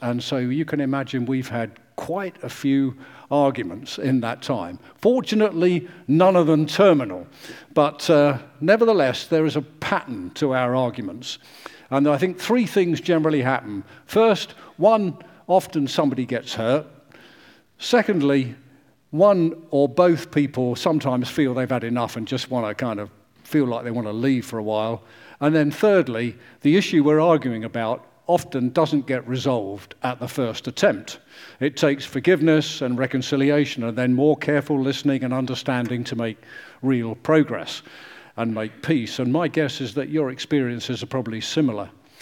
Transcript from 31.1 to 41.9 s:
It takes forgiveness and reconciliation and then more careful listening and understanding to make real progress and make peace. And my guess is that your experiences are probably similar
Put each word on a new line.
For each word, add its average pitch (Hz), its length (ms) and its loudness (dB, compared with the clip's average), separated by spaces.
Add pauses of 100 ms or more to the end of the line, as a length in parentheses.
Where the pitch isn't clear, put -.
It 143 180 -2
takes 139 300 0
forgiveness 156 760 2
and 123 160 -2
reconciliation 135 880 0
and 113 160 -4
then 127 160 2
more 147 220 4
careful 147 440 0
listening 135 440 -2
and 127 100 -4
understanding 123 720 -4
to 123 120 -8
make 117 220 -6 (420)
real 120 360 -2
progress 127 640 0 (540)
and 117 180 -4
make 110 280 -8
peace. 127 360 -2
And 123 140 0
my 165 160 0
guess 147 320 -2
is 123 140 -8
that 143 160 -4
your 147 200 -2
experiences 123 720 -4
are 110 40 -8
probably 113 340 -6
similar 113 500 -2 (320)